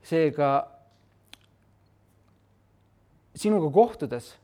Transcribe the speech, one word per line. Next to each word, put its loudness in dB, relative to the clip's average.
Seega 0
sinuga 0
kohtudes 0